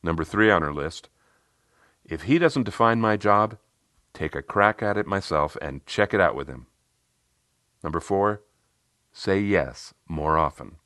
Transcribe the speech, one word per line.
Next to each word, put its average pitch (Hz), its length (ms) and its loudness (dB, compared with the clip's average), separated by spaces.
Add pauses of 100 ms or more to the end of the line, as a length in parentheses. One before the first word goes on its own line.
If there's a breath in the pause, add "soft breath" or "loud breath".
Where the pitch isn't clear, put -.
Number 82 220 -2
three 107 260 2
on 87 140 4
her 73 100 -4
list, 73 360 -10 (920)
"If 78 200 -10
he 139 160 2
doesn't 151 240 0
define 113 360 2
my 110 180 2
job, 104 420 2 (540)
take 78 200 -8
a 71 80 -6
crack 104 400 2
at 104 160 0
it 104 80 -2
myself 80 560 -2
and 71 240 -10
check - 260 0
it 104 80 2
out 85 140 4
with 69 140 -6
him." 64 180 -14 (1200)
Number 82 160 -4
four, 101 420 0 (680)
say 98 280 -2
yes 87 540 -2 (140)
more 78 300 0
often. 73 480 -2